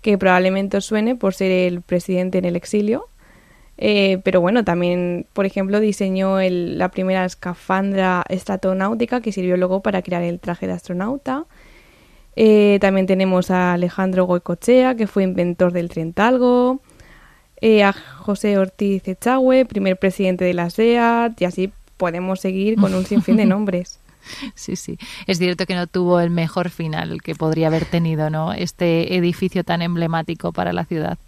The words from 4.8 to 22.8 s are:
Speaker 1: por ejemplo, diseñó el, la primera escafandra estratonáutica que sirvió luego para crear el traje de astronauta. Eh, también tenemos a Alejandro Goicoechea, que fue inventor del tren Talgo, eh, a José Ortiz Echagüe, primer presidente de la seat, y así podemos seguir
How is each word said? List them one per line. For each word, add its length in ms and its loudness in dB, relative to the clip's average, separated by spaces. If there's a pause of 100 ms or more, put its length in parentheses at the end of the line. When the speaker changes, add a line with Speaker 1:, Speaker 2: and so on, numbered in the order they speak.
Speaker 1:
por 100 -2
ejemplo, 340 -2
diseñó 640 0
el, 380 -2
la 100 -2
primera 380 -2
escafandra 1040 -2
estratonáutica 920 -2
que 100 -6
sirvió 280 0
luego 240 0
para 180 -2
crear 220 -4
el 180 -4
traje 260 -6
de 60 -4
astronauta. 720 -6 (920)
Eh, 460 6
también 260 2
tenemos 440 2
a 240 2
Alejandro 500 0
Goicoechea, 680 2
que 120 -2
fue 160 0
inventor 480 0
del 200 -4
tren 240 -6
Talgo, 680 2 (800)
eh, 240 6
a 80 4
José 640 -4
Ortiz 500 0
Echagüe, 600 2
primer 320 0
presidente 480 0
de 80 2
la 160 -2
seat, 720 2
y 20 0
así 280 -2 (260)
podemos 420 -4
seguir 400 0